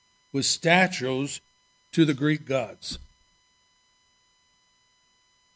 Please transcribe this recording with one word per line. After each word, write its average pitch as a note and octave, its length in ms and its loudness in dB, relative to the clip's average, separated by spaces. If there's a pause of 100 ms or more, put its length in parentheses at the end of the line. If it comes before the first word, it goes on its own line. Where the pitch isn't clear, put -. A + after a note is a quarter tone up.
(320)
with C#3 140 -2
statues C#3+ 920 0 (520)
to E3 120 4
the D3+ 100 2
Greek D3 300 -2
gods. - 540 -6 (2500)